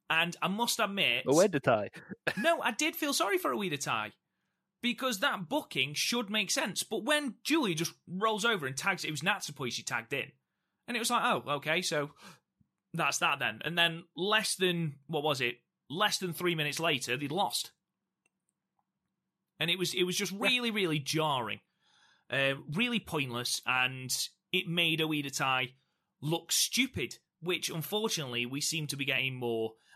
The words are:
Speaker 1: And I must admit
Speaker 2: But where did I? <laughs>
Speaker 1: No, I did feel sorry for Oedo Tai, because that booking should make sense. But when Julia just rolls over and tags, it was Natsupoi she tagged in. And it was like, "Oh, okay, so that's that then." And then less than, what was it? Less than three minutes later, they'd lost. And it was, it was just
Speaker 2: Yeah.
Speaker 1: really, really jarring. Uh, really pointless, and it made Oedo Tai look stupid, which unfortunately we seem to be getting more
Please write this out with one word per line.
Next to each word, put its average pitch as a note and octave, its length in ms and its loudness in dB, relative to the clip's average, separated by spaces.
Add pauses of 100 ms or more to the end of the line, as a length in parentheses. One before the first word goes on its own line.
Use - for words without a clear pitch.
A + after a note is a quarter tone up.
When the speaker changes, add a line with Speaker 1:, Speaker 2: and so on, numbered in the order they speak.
Speaker 1:
And E3 320 2
I D#3+ 60 2
must A3+ 320 0
admit F#3+ 460 2
Speaker 2:
But C3+ 100 6
where F#3 120 8
did D#3+ 200 0
I? G#2+ 220 4 (260)
<laughs> - 220 -4
Speaker 1:
No, D4+ 240 4
I A#3+ 100 0
did D#4 240 0
feel C#4+ 180 0
sorry F#4+ 240 2
for D#4+ 180 0
Oedo G3 240 -2
Tai, A2 320 -2 (720)
because A#3+ 380 0
that G3+ 300 0
booking D3 440 0
should A#3 360 0
make G#3 220 -2
sense. A3 320 -2
But A3 220 -4
when D4 380 2
Julia C4+ 320 2
just D#3+ 180 -4 (140)
rolls G#3 380 0
over G#3 220 2
and C3 100 -6
tags, F#3 280 -2
it D#3 60 -4
was C#3+ 100 -4
Natsupoi D3+ 500 -2
she A#2 120 -6
tagged A#2 300 -4
in. C3+ 180 -4 (560)
And A#3+ 100 -2
it - 20 0
was A#3 120 0
like, A3+ 120 2
"Oh, G3+ 200 2 (120)
okay, D3+ 260 0
so D3+ 300 -2 (840)
that's D3 260 0
that D3+ 200 2
then." A2+ 240 -2
And D#3+ 140 -2
then E3+ 260 2 (140)
less G#3 380 2
than, E3+ 400 0 (120)
what D#3 160 0
was D3 180 2
it? A#2+ 160 0 (320)
Less G3 280 0
than F3 160 -2
three F3 220 0
minutes D3 240 -2
later, D3+ 360 0
they'd C#3+ 160 -4
lost. - 400 -2 (1900)
And D#3+ 100 0
it F3 100 2
was, F3 140 0
it E3+ 100 2
was F3+ 140 0
just F#3+ 140 -2
Speaker 2:
Yeah. G3 100 -8
Speaker 1:
really, B3 300 2
really F3 280 2
jarring. C3+ 600 -2 (680)
Uh, C3+ 260 2 (160)
really A#3 280 0
pointless, B2 680 -4
and B2+ 640 -2 (220)
it F3+ 160 0
made E3 320 2
Oedo D3+ 360 0
Tai C3 380 0 (480)
look E3 300 -2
stupid, - 680 0 (220)
which E3+ 280 -2
unfortunately D#3 760 -2
we C3+ 160 -4
seem D#3 260 -2
to C#3+ 100 -6
be C#3 80 -4
getting C3 300 -2
more A2+ 400 -2 (200)